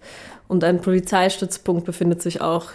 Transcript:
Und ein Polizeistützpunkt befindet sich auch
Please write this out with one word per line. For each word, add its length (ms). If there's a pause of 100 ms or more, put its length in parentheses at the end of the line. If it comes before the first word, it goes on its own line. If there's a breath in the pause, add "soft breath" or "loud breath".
(480 loud breath)
Und 160
ein 180
Polizeistützpunkt 1040
befindet 360
sich 200
auch 340